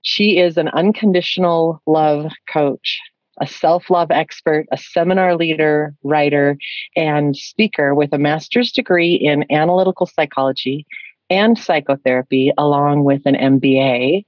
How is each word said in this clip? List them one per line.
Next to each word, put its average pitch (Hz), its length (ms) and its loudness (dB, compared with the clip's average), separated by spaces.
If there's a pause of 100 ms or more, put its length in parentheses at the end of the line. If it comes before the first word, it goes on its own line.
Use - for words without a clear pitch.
She 202 360 0
is 175 180 2
an 156 120 0
unconditional 175 1160 0
love 156 460 0 (180)
coach, - 480 -4 (420)
a 147 60 -4
self-love 170 640 0
expert, 156 640 -2
a 147 60 -4
seminar 180 580 0
leader, 156 640 0
writer, 147 540 2 (400)
and 147 400 0
speaker - 580 -2
with 147 180 0
a 147 60 -2
master's 156 540 -2
degree 175 420 0
in 147 360 0
analytical 180 560 0
psychology 135 800 -4 (420)
and 214 300 2
psychotherapy, 135 1000 0
along 147 460 2
with 139 200 2
an 139 120 2
M 135 220 2
B 131 200 2
A. 135 500 0